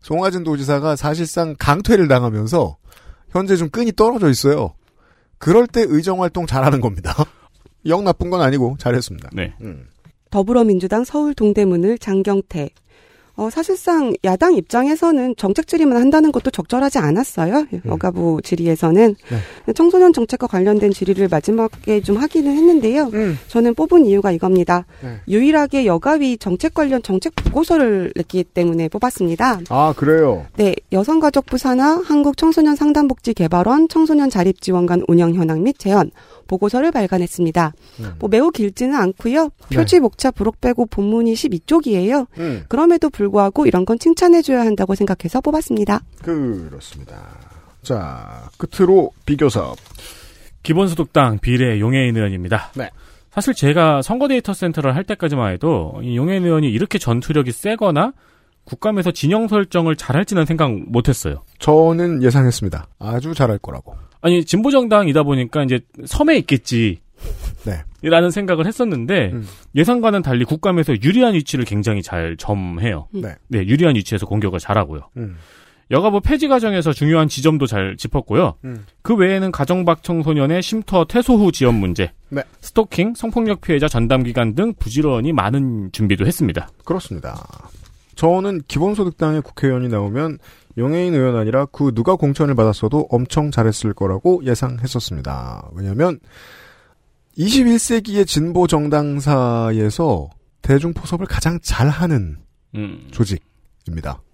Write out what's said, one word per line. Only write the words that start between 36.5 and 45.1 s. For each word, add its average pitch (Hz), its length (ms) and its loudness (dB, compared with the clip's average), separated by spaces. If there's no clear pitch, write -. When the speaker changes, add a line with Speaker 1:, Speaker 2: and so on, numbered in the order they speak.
Speaker 3:
발간했습니다. 175 840 0
Speaker 1:
음. 101 200 -10
Speaker 3:
뭐 196 100 -4
매우 269 220 4
길지는 247 440 -2
않고요. 254 540 0
Speaker 1:
네. - 80 -4
Speaker 3:
표지, 330 220 4
목차, 254 320 0
부록 214 300 -4
빼고 240 260 0
본문이 226 480 0
십이 214 300 -4
쪽이에요. 262 600 0
Speaker 1:
음. 131 300 -6
Speaker 3:
그럼에도 320 400 2
불구하고 202 560 0
이런 185 200 2
건 226 140 0
칭찬해줘야 330 600 4
한다고 202 340 0
생각해서 196 460 -2